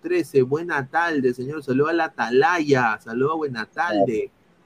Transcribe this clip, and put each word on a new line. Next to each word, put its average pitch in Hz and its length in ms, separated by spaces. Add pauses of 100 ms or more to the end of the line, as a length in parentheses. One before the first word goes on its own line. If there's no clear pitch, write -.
trece, 165 400
buena 147 440
tarde, 156 480
señor, 135 300
saludo 135 240
a 160 60
la 165 120
Atalaya, 131 960
saludo, 131 360
buena 127 280
tarde. 147 640 (360)